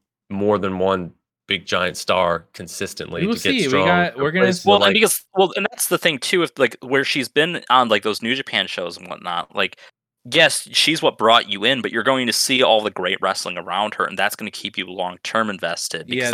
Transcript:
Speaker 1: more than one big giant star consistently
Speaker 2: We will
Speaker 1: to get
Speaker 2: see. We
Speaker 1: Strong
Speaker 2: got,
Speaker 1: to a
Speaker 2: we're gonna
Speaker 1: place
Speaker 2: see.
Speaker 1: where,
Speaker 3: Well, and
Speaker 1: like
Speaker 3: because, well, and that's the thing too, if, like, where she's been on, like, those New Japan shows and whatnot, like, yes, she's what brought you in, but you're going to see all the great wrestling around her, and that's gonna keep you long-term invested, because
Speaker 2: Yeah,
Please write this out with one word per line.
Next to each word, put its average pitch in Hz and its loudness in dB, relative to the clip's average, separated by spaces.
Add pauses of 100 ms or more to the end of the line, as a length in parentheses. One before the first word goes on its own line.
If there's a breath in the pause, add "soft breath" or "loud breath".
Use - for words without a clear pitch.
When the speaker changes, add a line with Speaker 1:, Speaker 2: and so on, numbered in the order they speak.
(300)
Speaker 1:
more 101 2
than 95 -2
one 92 0 (360)
big 95 -2
giant 90 -2
star 87 0
consistently 85 -8
Speaker 2:
We 180 2
will 233 0
Speaker 1:
to - -10
get - 0 (100)
Speaker 2:
see. 180 2
We 135 0
Speaker 1:
Strong 110 2
Speaker 2:
got, 175 2
Speaker 1:
to 127 -12
a 135 0
Speaker 2:
we're 151 0
gonna 185 2
Speaker 1:
place 180 0
Speaker 2:
see. 196 2
Speaker 1:
where, 202 8
Speaker 3:
Well, 202 6
and 196 4
Speaker 1:
like 196 2
Speaker 3:
because, 214 2
well, 190 4
and 196 -2
that's - -6
the 180 0
thing 156 0
too, 180 0
if, 151 -2
like, 123 2
where 135 0
she's 131 -2
been 160 0
on, 123 6
like, 107 2
those 107 -2
New 113 -2
Japan 110 -4
shows 87 -8
and 90 -18
whatnot, 87 -8
like, 98 -2 (520 loud breath)
yes, 147 2
she's 151 2
what - 2
brought 110 4
you 98 -6
in, 127 2
but 104 -4
you're 110 -2
going 131 0
to 107 0
see 127 0
all 110 6
the 107 -2
great 92 -4
wrestling 92 -2
around 92 -4
her, 92 -2
and 95 -8
that's 101 0
gonna - -10
keep - -12
you 92 -6
long-term 92 -4
invested, 85 -6
because 123 -4
Speaker 2:
Yeah, 120 0